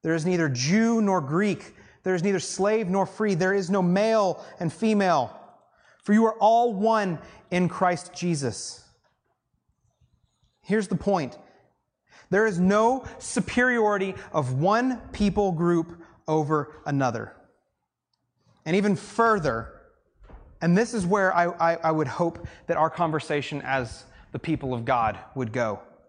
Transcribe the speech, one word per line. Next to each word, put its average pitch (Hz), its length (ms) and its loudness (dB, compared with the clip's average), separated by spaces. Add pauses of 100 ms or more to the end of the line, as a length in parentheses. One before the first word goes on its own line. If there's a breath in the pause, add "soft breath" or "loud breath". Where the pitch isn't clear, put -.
There 165 120 -2
is 160 120 -2
neither 170 240 2
Jew 214 520 2
nor 190 200 2
Greek. 170 520 -2 (300 loud breath)
There 185 120 0
is 170 60 -2
neither 190 200 0
slave 208 480 0
nor 190 160 2
free. 208 280 -2
There 185 200 2
is 190 160 -2
no 196 120 2
male 196 640 2 (140 loud breath)
and 170 140 -4
female. 190 600 2 (720 soft breath)
For 202 80 0
you 220 140 6
are 220 140 0
all 226 340 4
one 202 440 0 (320 loud breath)
in 180 200 2
Christ 180 440 -2
Jesus." 156 720 -4 (1800)
Here's 202 260 -2
the 180 80 -2
point. 175 400 -2 (920 soft breath)
There 208 160 4
is 190 140 -2
no 220 460 4 (140 loud breath)
superiority 214 960 0 (180 loud breath)
of 131 260 -2
one 226 400 0 (140)
people 202 400 0
group 165 480 0 (260 loud breath)
over 151 580 -2
another. 123 520 -2 (1300)
And 160 100 0
even 202 200 2
further, 151 760 0 (880)
and 170 160 2
this 226 180 0
is 202 120 -2
where 185 300 2
I, 175 120 4
I, 170 280 0
I 160 160 -2
would 156 160 0
hope 170 400 -4 (200 loud breath)
that 165 100 0
our 156 120 2
conversation 151 760 -4
as 127 420 -4 (260 soft breath)
the 123 80 -8
people 139 340 -4
of 117 100 -6
God 117 360 0 (160)
would 123 160 -4
go. 113 300 -4 (280)